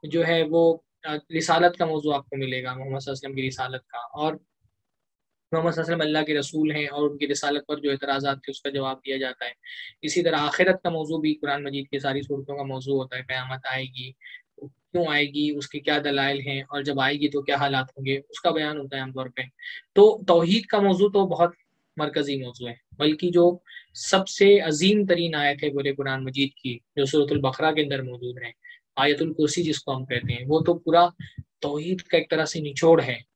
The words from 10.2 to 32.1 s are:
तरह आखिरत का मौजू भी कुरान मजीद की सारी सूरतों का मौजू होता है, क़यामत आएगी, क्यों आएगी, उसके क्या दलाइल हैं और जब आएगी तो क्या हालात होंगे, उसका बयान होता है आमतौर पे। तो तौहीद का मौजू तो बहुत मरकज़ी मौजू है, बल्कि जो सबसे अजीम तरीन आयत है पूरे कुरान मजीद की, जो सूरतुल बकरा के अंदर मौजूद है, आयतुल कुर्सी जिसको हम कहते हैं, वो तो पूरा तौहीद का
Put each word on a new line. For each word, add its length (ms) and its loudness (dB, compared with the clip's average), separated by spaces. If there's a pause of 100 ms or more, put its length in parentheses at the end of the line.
तरह 160 2
आखिरत 460 2
का 60 0
मौजू 280 -4
भी 160 0
कुरान 320 -4
मजीद 240 -8
की 100 -4
सारी 220 -2
सूरतों 340 -8
का 80 -8
मौजू 300 -4
होता 220 -2
है, 60 -8
क़यामत 440 -8
आएगी, 500 -8 (480)
क्यों 480 -4
आएगी, 380 0
उसके 280 -8
क्या 200 0
दलाइल 420 0
हैं 240 -6
और 180 -8
जब 180 -2
आएगी 280 0
तो 140 -2
क्या 160 0
हालात 400 -2
होंगे, 200 -4
उसका 320 -4
बयान 280 -4
होता 180 -10
है 60 -6
आमतौर 260 -8
पे। 140 -10 (520)
तो 340 8
तौहीद 380 4
का 140 2
मौजू 280 4
तो 180 4
बहुत 280 2 (440)
मरकज़ी 460 -2
मौजू 220 -12
है, 140 -12 (180)
बल्कि 320 2
जो 320 4 (320)
सबसे 640 4
अजीम 480 2
तरीन 280 0
आयत 280 0
है 80 0
पूरे 220 -2
कुरान 320 -4
मजीद 340 -2
की, 220 -8 (180)
जो 80 2
सूरतुल 340 2
बकरा 320 0
के 100 0
अंदर 200 -2
मौजूद 420 -10
है, 80 -14 (460)
आयतुल 340 2
कुर्सी 300 0
जिसको 300 -4
हम 120 -6
कहते 280 -4
हैं, 140 -6
वो 140 2
तो 140 2
पूरा 380 4 (500)
तौहीद 380 -4
का 180 0